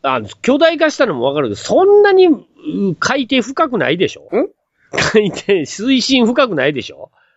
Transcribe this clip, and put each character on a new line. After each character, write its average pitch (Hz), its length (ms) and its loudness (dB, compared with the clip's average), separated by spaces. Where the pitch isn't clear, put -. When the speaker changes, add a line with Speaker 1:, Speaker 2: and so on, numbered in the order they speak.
Speaker 1:
あ、 131 180 -2
巨 269 160 0
大 330 180 2
化 302 140 0
し - 80 -10
た 277 80 2
の 185 80 -2
も 120 100 -4
わ 139 100 0
か 151 60 -2
る 135 80 0
け - 20 -4
ど、 101 60 -6
そ 285 260 0
ん 415 200 6
な 403 100 4
に、 370 160 6
う、 196 680 -4
海 254 300 -2
底 262 140 0
深 277 280 -4
く 233 80 -2
な 127 120 0
い 170 60 0
で 175 120 0
し - 100 -12
ょ？ 71 40 -20
Speaker 2:
ん？ 320 120 0
Speaker 1:
海 208 400 0
底、 185 360 -2
水 247 360 -2
深 254 240 2
深 247 220 0
く 202 80 -6
な 131 100 0
い 156 60 0
で 127 100 -6
し - 100 -14
ょ？ 69 180 -20